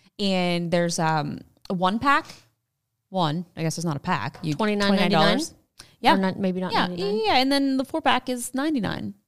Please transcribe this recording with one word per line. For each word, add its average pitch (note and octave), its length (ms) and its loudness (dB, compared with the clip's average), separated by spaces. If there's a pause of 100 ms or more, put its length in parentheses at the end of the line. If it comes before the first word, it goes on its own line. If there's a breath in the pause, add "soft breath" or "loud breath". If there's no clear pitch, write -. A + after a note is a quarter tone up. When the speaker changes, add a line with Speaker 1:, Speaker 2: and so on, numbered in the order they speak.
(180 soft breath)
Speaker 1:
And F3 520 0
there's, F3 280 0
um, D#3+ 420 0 (300)
a G3+ 40 -2
one F#3 240 0
pack. C#4 280 2 (840)
One, E3+ 340 0 (120)
I E3 60 -6
guess D#3+ 160 -4
it's E3 60 -8
not D#3 120 -2
a C#3+ 40 -8
pack. D3 420 -4
You, D#3 120 -2
Speaker 2:
Twenty-nine G#3 360 0
ninety-nine? F#3+ 200 2
Speaker 1:
twenty-nine E3 260 4
dollars. D#4+ 180 -6 (460 loud breath)
Yeah. - 140 6
Speaker 2:
Or G3 40 2
not, F#3+ 200 0
maybe F#3 220 -2
not F#3 120 -4
Speaker 1:
Yeah, F4+ 140 2
Speaker 2:
ninety-nine. F#4+ 300 -2
Speaker 1:
yeah, A4 100 -2
yeah. F4+ 100 2
And C4+ 160 2
then C#4 240 2
the C4 80 0
four D#4+ 160 -4
pack B3+ 280 0
is B3 260 -6
ninety-nine B3 600 -4 (140)